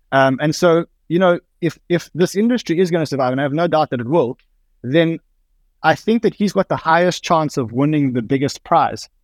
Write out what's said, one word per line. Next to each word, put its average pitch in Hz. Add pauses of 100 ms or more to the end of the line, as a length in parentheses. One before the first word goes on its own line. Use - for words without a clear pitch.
(120)
Um, 135
and 151
so, 170 (220)
you 170
know, 175 (200)
if, 165 (100)
if 175
this 175
industry 214
is 180
gonna 165
survive, 127
and 131
I -
have 139
no 165
doubt 156
that 123
it 113
will, 131 (440)
then 160 (640)
I 156
think 226
that 202
he's 202
got 190
the 147
highest 170
chance 156
of 117
winning 139
the 123
biggest 131
prize. 120 (140)